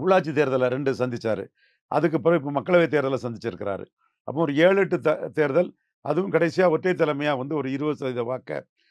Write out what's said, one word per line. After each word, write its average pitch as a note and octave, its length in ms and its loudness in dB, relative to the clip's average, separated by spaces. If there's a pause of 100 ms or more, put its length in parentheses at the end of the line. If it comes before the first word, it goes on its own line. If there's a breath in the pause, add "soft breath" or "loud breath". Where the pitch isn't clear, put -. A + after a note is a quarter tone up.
உள்ளாட்சி F3+ 300 2
தேர்தலை C3 340 2
ரெண்டு C3+ 260 0
சந்திச்சாரு. A2+ 540 -4 (400)
அதுக்கு D3+ 340 0
பிறகு D#3+ 260 2
இப்ப C#3+ 160 -2
மக்களவை E3+ 240 4
தேர்தலை C3+ 360 0
சந்திச்சிருக்கிறாரு. G2+ 600 -6 (380)
அப்போ C3 180 -6
ஒரு D3 160 0
ஏழு, F#3 240 6
எட்டு F3 200 0
த-, D#3 340 -2
தேர்தல், D3+ 400 0 (260)
அதுவும் F3 320 -2
கடைசியா E3+ 360 2
ஒற்றை F3 260 0
தலைமையா D3 420 0
வந்து C3+ 180 -6
ஒரு C3 180 -4
இருபது C#3 240 -4
சதவீத B2+ 260 -4
வாக்க A2+ 440 -8 (240)